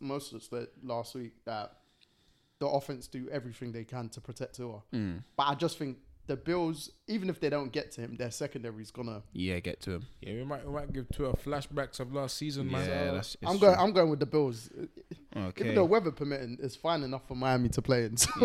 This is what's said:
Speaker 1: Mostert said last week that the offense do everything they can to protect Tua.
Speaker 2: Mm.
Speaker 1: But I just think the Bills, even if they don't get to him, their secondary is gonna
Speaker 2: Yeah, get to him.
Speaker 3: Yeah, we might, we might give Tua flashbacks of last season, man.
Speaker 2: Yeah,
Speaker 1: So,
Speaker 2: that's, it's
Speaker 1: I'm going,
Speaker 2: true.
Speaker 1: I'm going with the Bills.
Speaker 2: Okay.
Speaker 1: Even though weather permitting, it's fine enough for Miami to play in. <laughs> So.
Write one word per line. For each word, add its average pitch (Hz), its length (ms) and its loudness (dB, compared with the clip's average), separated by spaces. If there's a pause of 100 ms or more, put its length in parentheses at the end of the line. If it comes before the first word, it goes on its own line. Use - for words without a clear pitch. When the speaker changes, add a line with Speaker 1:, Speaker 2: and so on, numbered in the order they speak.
Speaker 1:
Mostert 139 460 -6
said 120 200 -6 (140)
last 117 320 -6
week 120 200 -10 (100)
that 107 280 -6 (840)
the 147 80 0
offense 139 400 -2
do 131 240 -8
everything 123 400 -6
they 113 140 -8
can 120 260 -8
to - 100 -14
protect - 360 -10
Tua. 117 260 -10 (100)
Speaker 2:
Mm. 101 300 -2 (140)
Speaker 1:
But 139 80 4
I 143 100 4
just 160 240 0
think 135 200 -6 (280)
the 139 100 -2
Bills, 165 540 -2 (160)
even 190 240 -2
if 160 80 -4
they 156 100 2
don't 143 220 0
get 143 220 -4
to - 80 -10
him, 117 160 -8
their 120 160 -4
secondary 117 500 -8
is 107 80 -14
gonna 117 320 -8 (100)
Speaker 2:
Yeah, 90 280 0
get 87 220 -6
to 95 100 -4
him. 87 140 -6 (140)
Speaker 3:
Yeah, - 140 -8
we 117 100 -6
might, 143 220 -8
we 143 60 -6
might 143 200 -4
give 131 180 -4
Tua 131 260 0
flashbacks 143 640 -4
of 127 120 -6
last 135 240 -4
season, 139 320 -2
man. 92 200 0
Speaker 2:
Yeah, 90 220 0
Speaker 1:
So, 90 40 0
Speaker 2:
that's, 98 260 -4
it's 170 120 0
Speaker 1:
I'm 196 60 2
going, 196 180 12
Speaker 2:
true. 180 80 6
Speaker 1:
I'm 214 80 6
going 175 180 8
with 147 80 2
the 147 80 2
Bills. 127 420 0 (680)
Speaker 2:
Okay. 92 280 -4
Speaker 1:
Even 220 120 2
though 196 80 8
weather 180 260 4
permitting, 135 500 -6
it's 135 140 -4
fine 160 300 0
enough 131 240 -6
for 131 80 -8
Miami 127 320 4
to 120 140 2
play 123 240 4
in. 110 100 -4
<laughs> - 0 -
So. - 140 6 (140)